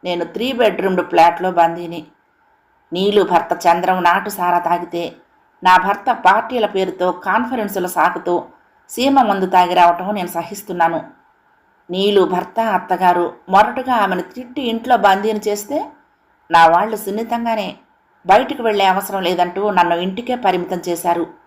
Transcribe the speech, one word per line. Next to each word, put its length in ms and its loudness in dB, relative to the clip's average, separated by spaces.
నేను 220 -4
త్రీ 260 -6
బెడ్‌రూమ్డ్ 580 0
ఫ్లాట్‌లో 420 4
బందీని. 520 -2
నీలు 300 2
భర్త 440 0
చంద్రం 360 2
నాటు 260 2
సారా 300 0
తాగితే, 560 -4
నా 140 6
భర్త 340 0
పార్టీల 540 2
పేరుతో 460 -2
కాన్ఫరెన్సుల 720 -4
సాకుతో 600 -2
సీమ 320 2
మందు 240 0
తాగి 280 2
రావటం 420 2
నేను 120 -6
సహిస్తున్నాను. 760 -4
నీలు 300 2
భర్త 380 -2
అత్తగారు 720 0
మొరటుగా 440 2
ఆమెను 280 0
తిట్టి 400 -12
ఇంట్లో 360 0
బందీని 500 2
చేస్తే, 420 -6
నా 160 6
వాళ్ళు 280 2
సున్నితంగానే 800 -6
బయటికి 360 2
వెళ్ళే 240 0
అవసరం 380 0
లేదంటూ 480 -2
నన్ను 240 2
ఇంటికే 400 -4
పరిమితం 540 -2
చేశారు. 380 -2